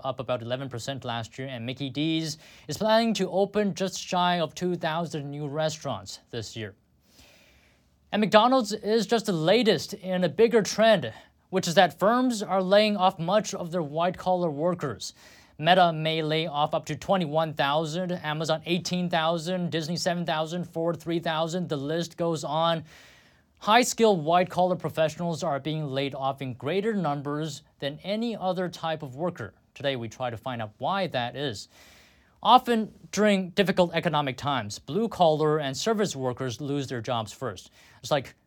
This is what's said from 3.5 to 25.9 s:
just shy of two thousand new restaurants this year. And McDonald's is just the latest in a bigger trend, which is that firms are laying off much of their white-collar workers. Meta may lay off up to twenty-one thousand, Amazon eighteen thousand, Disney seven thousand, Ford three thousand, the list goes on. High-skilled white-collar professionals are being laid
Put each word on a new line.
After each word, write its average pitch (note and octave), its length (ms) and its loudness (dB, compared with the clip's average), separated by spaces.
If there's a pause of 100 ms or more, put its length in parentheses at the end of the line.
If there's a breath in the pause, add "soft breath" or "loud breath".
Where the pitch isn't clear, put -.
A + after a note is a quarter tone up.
just F#3 260 -4
shy F3+ 400 0
of D#3 160 -2
two F3+ 220 -2
thousand D#3+ 520 -4
new C#3+ 200 -6
restaurants C#3 680 -6 (120)
this A#2 240 -8
year. G#2 200 -10 (1400 soft breath)
And G#3 80 2
McDonald's G#3+ 500 6
is G#3+ 340 0
just A#3 200 0
the G#3 80 -2
latest F3+ 600 2
in F3+ 300 -4
a E3+ 60 2
bigger A3 320 4
trend, F#3+ 500 2 (380 loud breath)
which F#3 180 -2
is E3 80 0
that F#3 240 6
firms A#3 420 2
are F#3+ 220 0
laying G#3 320 4
off F#3 240 2
much G3+ 340 0
of F3 200 -8
their F3 100 -2
white-collar F3 680 0
workers. D3+ 640 -4 (440 loud breath)
Meta E3+ 340 6
may D#3+ 300 -2
lay D#3 260 0
off D3 260 0
up D#3 120 -2
to D3+ 100 -6
twenty-one D#3+ 600 0
thousand, D#3 580 0
Amazon D#3 520 -2
eighteen F3 440 -2
thousand, E3+ 600 0
Disney D#3+ 280 -4
seven F3 280 0
thousand, D#3+ 380 -2
Ford E3 340 -4
three E3 220 -4
thousand, E3 480 -2
the D3+ 80 -2
list D#3 400 -4
goes E3+ 300 -2
on. D#3+ 400 0 (760 loud breath)
High-skilled A3 600 4
white-collar F3+ 540 2
professionals D#3+ 680 -2
are C#3+ 160 -2
being D#3 260 -4
laid C3+ 300 -4